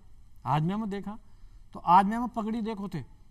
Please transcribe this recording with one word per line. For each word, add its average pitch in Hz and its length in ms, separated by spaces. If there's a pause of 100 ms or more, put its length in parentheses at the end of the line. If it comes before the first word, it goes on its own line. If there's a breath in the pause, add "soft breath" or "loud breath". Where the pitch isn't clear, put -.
(460)
आदमियों 156 320
में 220 120
देखा, 202 280 (540 soft breath)
तो - 80
आदमियों 196 400
में 247 80
पगड़ी 220 320
देखो 202 280
थे, 139 260 (160)